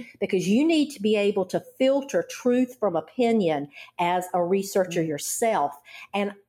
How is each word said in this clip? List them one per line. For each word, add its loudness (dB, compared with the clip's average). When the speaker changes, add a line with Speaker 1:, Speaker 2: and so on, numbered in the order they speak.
Speaker 1:
because 0
you 4
need 2
to -14
be 2
able 0
to -2
filter 2
truth 0
from 0
opinion 0
as 0
a 2
researcher 0
Speaker 2:
Mm-hmm. -2
Speaker 1:
yourself. -2
And -4